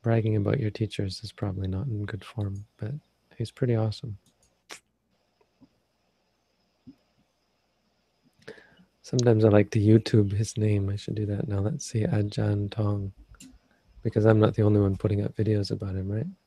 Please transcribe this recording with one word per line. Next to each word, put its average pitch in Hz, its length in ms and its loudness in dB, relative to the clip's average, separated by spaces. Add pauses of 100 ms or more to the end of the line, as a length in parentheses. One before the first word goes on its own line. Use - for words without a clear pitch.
bragging 110 320 0
about 101 240 0
your 107 100 -2
teachers 101 540 -6
is 101 80 -14
probably 95 360 -6
not 95 200 -4
in 104 180 -6
good 98 180 -10
form, 101 420 -8 (120)
but 110 140 -8 (440)
he's 117 160 -8
pretty 120 240 -2
awesome. 110 420 -4 (4000)
Sometimes 120 400 2
I 110 60 8
like 104 220 6
to 110 80 0
YouTube 107 520 4
his 107 260 -4
name. 104 320 0
I 101 60 -4
should - 200 -8
do 107 100 -4
that 101 240 -4
now. 101 100 -2
Let's 107 260 -4
see, 110 180 -2
Ajahn 104 680 -2
Tong, 104 400 -4 (920)
because 110 220 2
I'm 110 140 8
not 107 160 4
the 110 60 0
only 104 180 4
one 98 160 2
putting 101 300 -2
up - 100 -8
videos 104 360 0
about 101 240 -6
him, 95 140 -6
right? 110 180 -4 (200)